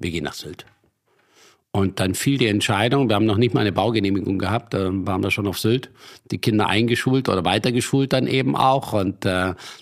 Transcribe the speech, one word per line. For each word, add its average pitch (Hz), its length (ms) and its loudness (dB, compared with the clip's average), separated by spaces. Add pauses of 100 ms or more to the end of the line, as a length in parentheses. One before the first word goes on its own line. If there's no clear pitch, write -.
wir 87 100 -4
gehen 82 120 -4
nach 71 100 -6
Sylt." - 320 -16 (1040)
Und 98 280 0
dann 92 160 0
fiel 139 240 0
die 120 80 2
Entscheidung, 107 640 2
wir 107 60 2
haben 104 120 2
noch 104 100 2
nicht 120 160 2
mal 110 80 0
eine 104 100 2
Baugenehmigung 98 680 0
gehabt, 98 340 -4
da 95 180 -2
waren 95 300 -2
wir 101 80 -2
schon 101 160 -2
auf 95 140 -4
Sylt, 117 320 0 (400)
die 104 80 -4
Kinder 107 280 2
eingeschult 120 640 2
oder 92 160 0
weitergeschult 123 680 2
dann 131 120 2
eben 131 300 0
auch. 131 380 2
Und, 98 320 -2
äh, 92 280 0 (280)